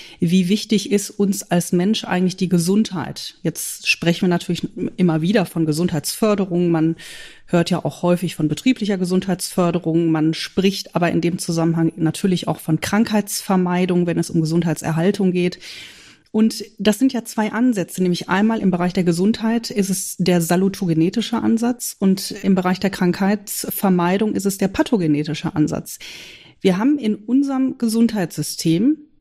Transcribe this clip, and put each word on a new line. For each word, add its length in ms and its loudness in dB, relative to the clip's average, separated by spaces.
wie 280 4
wichtig 440 0
ist 180 0
uns 400 -2
als 220 0
Mensch 320 0
eigentlich 320 0
die 140 -2
Gesundheit? 920 0
Jetzt 460 -6
sprechen 340 2
wir 60 4
natürlich 400 -2
immer 260 2
wieder 240 2
von 200 -2
Gesundheitsförderung. 1040 0
Man 240 2
hört 220 2
ja 140 -2
auch 180 -6
häufig 320 0
von 140 0
betrieblicher 500 0
Gesundheitsförderung. 1120 0
Man 240 2
spricht 640 -2
aber 160 2
in 80 2
dem 180 -2
Zusammenhang 580 0
natürlich 520 -2
auch 100 -4
von 220 -2
Krankheitsvermeidung, 1300 0
wenn 100 -2
es 120 -2
um 100 0
Gesundheitserhaltung 880 0
geht. 300 -2
Und 320 0
das 180 2
sind 140 2
ja 120 -4
zwei 280 -4
Ansätze, 500 0
nämlich 260 0
einmal 300 2
im 140 2
Bereich 220 0
der 100 2
Gesundheit 640 0
ist 200 0
es 280 -6
der 220 2
salutogenetische 960 0
Ansatz 640 -2
und 320 0
im 140 2
Bereich 240 0
der 100 0
Krankheitsvermeidung 1400 0
ist 100 -4
es 140 -2
der 100 0
pathogenetische 840 0
Ansatz. 460 -2
Wir 180 2
haben 200 2
in 160 0
unserem 640 0
Gesundheitssystem 1200 0